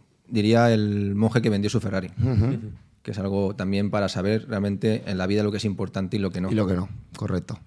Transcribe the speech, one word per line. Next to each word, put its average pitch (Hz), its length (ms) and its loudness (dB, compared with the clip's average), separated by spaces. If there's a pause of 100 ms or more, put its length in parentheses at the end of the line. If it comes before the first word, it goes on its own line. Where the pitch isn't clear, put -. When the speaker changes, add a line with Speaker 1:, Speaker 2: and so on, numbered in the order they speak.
(280)
Speaker 1:
diría 117 440 4
El 101 440 2
monje 113 260 4
que 117 80 2
vendió 101 220 2
su 117 100 0
Ferrari, 95 300 -4 (120)
Speaker 2:
Ujú. 123 360 2 (420)
Speaker 1:
que 113 100 -10
es 98 60 -10
algo 98 380 0
también 98 340 0
para 101 200 0
saber 104 380 0
realmente 104 600 -2
en 95 100 -4
la 92 100 -2
vida 104 160 2
lo 104 80 0
que 104 60 -4
es 104 80 -4
importante 95 520 -4
y - 20 -2
lo 98 120 -2
que 90 80 -6
no. 95 120 -4
Speaker 2:
Y 113 40 0
lo 104 120 2
que 92 80 0
no. 90 120 -2 (300)
Correcto, - 500 -4